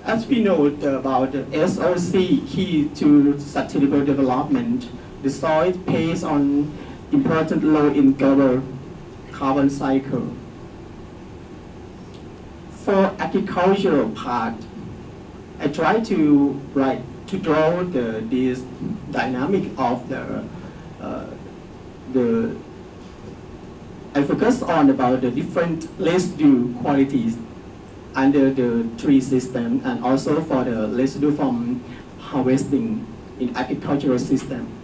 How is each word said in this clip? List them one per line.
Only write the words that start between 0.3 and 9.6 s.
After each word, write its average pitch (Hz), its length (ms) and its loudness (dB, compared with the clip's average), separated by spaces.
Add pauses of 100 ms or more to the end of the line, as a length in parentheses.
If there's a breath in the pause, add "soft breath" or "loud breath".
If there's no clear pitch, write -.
know 165 240 4
about 135 640 0
the 131 140 -4 (100)
S 180 220 2
O 180 180 2
C 180 500 2
key 170 500 0
to 143 440 6
sustainable 139 640 0
development, 127 800 0 (360 loud breath)
the 135 80 0
soil 165 420 2 (140)
plays 165 360 0
an 143 540 2 (340 loud breath)
important 160 540 2
role 151 240 6
in 135 240 6
global 135 500 4 (680)
carbon 139 380 2